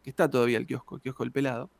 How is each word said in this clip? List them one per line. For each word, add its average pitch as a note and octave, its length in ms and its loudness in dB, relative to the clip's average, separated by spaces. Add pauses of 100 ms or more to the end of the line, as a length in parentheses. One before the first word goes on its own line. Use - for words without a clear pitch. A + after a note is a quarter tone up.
que - 80 -14
está E3 180 2
todavía A#2+ 300 4
el A#2+ 80 -6
kiosco, - 300 -8
el - 40 -18
kiosco C3 220 -6
del B2 100 -4
Pelado. C3 460 -2